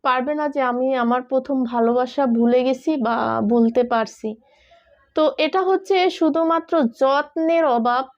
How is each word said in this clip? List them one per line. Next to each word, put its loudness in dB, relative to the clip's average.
পারবে 0
না -2
যে -4
আমি 0
আমার 0
প্রথম -2
ভালোবাসা 0
ভুলে 2
গেছি -2
বা -2
ভুলতে 2
পারছি। -4
তো 2
এটা 0
হচ্ছে 0
শুধুমাত্র 0
যত্নের 0
অভাব 0